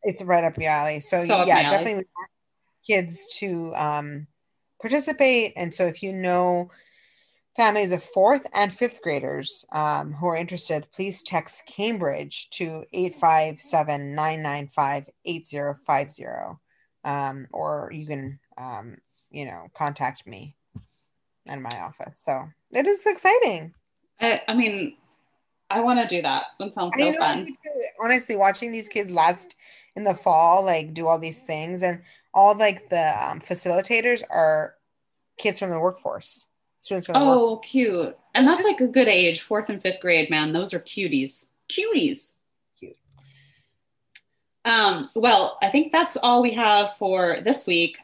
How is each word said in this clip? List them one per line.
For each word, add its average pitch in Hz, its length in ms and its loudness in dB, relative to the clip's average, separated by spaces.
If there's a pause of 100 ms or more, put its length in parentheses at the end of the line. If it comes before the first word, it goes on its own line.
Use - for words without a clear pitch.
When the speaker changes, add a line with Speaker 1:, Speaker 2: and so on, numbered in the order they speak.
Speaker 1:
It's 190 180 -4
right 180 220 2
up 160 160 -2
your 160 100 -2
alley. 151 300 0
So, 175 240 -2
Speaker 2:
So 170 100 2
up 185 140 4
Speaker 1:
yeah, 170 80 8
Speaker 2:
my 147 80 6
alley. 147 80 2
Speaker 1:
definitely 170 240 2
we 190 200 -8
want 190 140 -16 (580)
kids 180 400 0 (120)
to, 170 340 -6
um, 147 540 -4 (520)
participate. 262 760 2
And 170 180 -6
so 185 140 2
if 165 160 -6
you 190 100 -6
know 180 560 0 (880)
families 208 340 4
of 175 120 -4
fourth 220 500 2
and 202 180 0
fifth 233 300 -6
graders, 143 680 -6
um, 151 420 -2
who 156 140 -4
are 170 100 -2
interested, 165 560 -6
please 190 300 -8
text - 420 -6
Cambridge 165 840 -6
to 160 420 -8
eight 180 220 -4
five 156 440 2
seven, 143 540 -2
nine 156 300 -4
nine 143 240 -6
five, 143 420 -4 (160)
eight 165 220 -8
zero 143 280 -6 (100)
five 147 260 0
zero. - 480 -12 (440)
Um, 139 480 -6
or 151 400 -6
you 156 140 -12
can, 139 340 -10 (180)
um, 117 400 -14 (340)
you 147 140 -12
know, 87 280 -14
contact 143 540 -6
me 107 280 -18 (880)
in 143 160 -12
my 127 100 -6 (100)
office. - 380 -16
So 139 280 -6 (240)
it 277 140 0
is 392 200 0
exciting. 359 680 2 (460)
Speaker 2:
I, 226 280 2
I 220 60 -2
mean, 208 440 0 (720)
I 202 100 0
wanna 240 280 2
do - 140 -4
that. 139 220 -2 (160)
That 196 160 -10
sounds 175 200 -4
Speaker 1:
I 262 100 -2
Speaker 2:
so 311 60 2
Speaker 1:
know, 320 80 -2
Speaker 2:
fun. - 260 0
Speaker 1:
me 320 60 -14 (120)
too. 294 220 -6 (160)
Honestly, 240 340 0
watching 196 360 0
these 220 180 -10
kids 202 220 -6
last 175 440 0 (400)
in 208 80 -10
the 196 100 0
fall, 170 500 4
like, 160 300 0
do 165 140 -4
all 165 120 4
these 160 240 -10
things, 165 380 -6
and 175 200 -2 (320)
all, 202 240 6
like, 208 320 0
the, 156 400 0
um, 156 120 -8
facilitators 220 880 0
are 156 460 2 (600)
kids 208 220 -2
from 190 100 -4
the 165 100 -2
workforce, - 680 -4 (340)
students 185 260 -6
from - 80 -6
the 262 60 6
Speaker 2:
Oh, 247 340 6
Speaker 1:
workforce. 220 140 -16
Speaker 2:
cute. 208 480 0 (180)
And 262 100 6
Speaker 1:
It's 311 100 6
Speaker 2:
that's, 370 80 -2
Speaker 1:
just 403 160 2
Speaker 2:
like, 254 100 2
a - 20 -8
good 247 180 6
age, 180 320 4
fourth 214 280 -4
and 202 120 -6
fifth 185 180 -2
grade, 165 300 2
man. 156 240 0
Those 180 200 -2
are 170 60 -4
cuties. 143 680 -4 (220)
Cuties. 381 640 -2 (460)
Speaker 1:
Cute. - 160 -18 (1700)
Speaker 2:
Um, 208 500 2
well, 247 460 4
I - 80 2
think 302 220 2
that's 320 260 2
all 247 240 4
we 240 120 2
have 208 440 4
for 185 440 0
this 254 240 0
week. 170 380 0